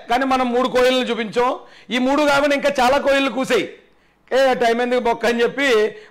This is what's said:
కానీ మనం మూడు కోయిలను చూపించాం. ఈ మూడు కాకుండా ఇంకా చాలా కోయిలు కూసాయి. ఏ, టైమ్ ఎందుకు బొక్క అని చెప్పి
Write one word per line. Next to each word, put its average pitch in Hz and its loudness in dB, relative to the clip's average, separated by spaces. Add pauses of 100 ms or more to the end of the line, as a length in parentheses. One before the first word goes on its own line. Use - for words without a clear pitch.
(100)
కానీ 247 0
మనం 262 0
మూడు 247 0
కోయిలను 254 2
చూపించాం. 233 -2 (320)
ఈ 226 -2
మూడు 269 0
కాకుండా 285 2
ఇంకా 277 0 (100)
చాలా 254 2
కోయిలు 277 0
కూసాయి. 226 -4 (600)
ఏ, 262 2
టైమ్ 240 0
ఎందుకు 247 0
బొక్క 226 -2
అని 233 0
చెప్పి 233 0 (140)